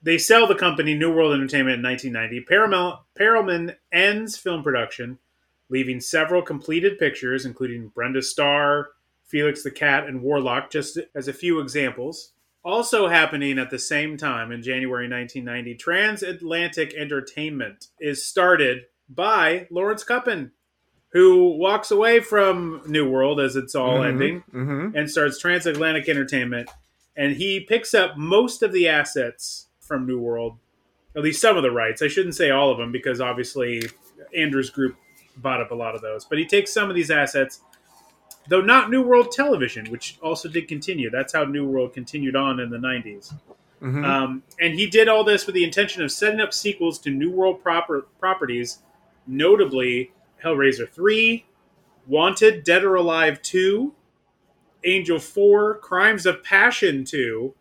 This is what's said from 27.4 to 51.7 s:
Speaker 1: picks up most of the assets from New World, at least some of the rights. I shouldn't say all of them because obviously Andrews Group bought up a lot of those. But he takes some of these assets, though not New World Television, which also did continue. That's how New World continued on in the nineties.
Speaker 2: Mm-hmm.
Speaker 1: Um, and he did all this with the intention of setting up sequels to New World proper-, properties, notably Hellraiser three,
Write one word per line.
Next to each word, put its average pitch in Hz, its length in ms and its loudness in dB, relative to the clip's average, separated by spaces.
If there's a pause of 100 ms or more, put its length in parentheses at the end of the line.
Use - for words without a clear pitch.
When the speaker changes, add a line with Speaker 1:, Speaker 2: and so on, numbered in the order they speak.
Speaker 1:
picks 226 340 -2
up 180 240 2
most 202 440 2
of 208 100 0
the 180 160 2
assets 139 800 -4 (120)
from 135 260 -6
New 127 140 -4
World, 117 380 -6 (580)
at 151 60 -4
least 151 180 -2
some 220 160 4
of 165 60 0
the 127 80 2
rights. 113 320 -2
I 151 60 0
shouldn't 175 260 -2
say 160 160 2
all 139 200 4
of 120 80 0
them 117 140 -8
because 127 280 -4
obviously 120 600 -4 (540)
Andrews 139 340 -2
Group 131 260 -2 (400)
bought 127 240 -4
up 113 100 -6
a 120 60 -8
lot 113 180 -8
of 110 80 -10
those. 107 240 -10
But 151 120 -4
he 160 60 -2
takes 196 280 0
some 202 180 -2
of 185 60 -6
these 160 140 -2
assets, 139 500 0 (880)
though 185 120 4
not 220 300 4
New 254 120 2
World 240 300 4
Television, 147 540 -2
which 117 360 -12
also 160 260 -6
did 160 200 -6
continue. 151 420 -6
That's 131 220 -4
how 156 120 0
New 143 220 -4
World 131 260 -2
continued 135 440 -6
on 135 240 0
in 120 100 -6
the 117 80 -10
nineties. 117 540 -8 (500)
Speaker 2:
Mm-hmm. 139 220 -4
Speaker 1:
Um, 135 380 -2 (180)
and 170 140 2
he 196 120 0
did 220 220 6
all 220 160 4
this 202 200 2
with 196 120 -6
the 175 80 4
intention 185 400 -2
of 139 80 -4
setting 214 280 0
up 208 140 -2
sequels 175 460 -2
to 147 100 -6
New 139 220 -2
World 185 320 0
proper-, 165 420 -2 (140)
properties, 131 580 -4 (480)
notably 131 840 2 (320)
Hellraiser 139 440 2
three, 220 580 0 (600)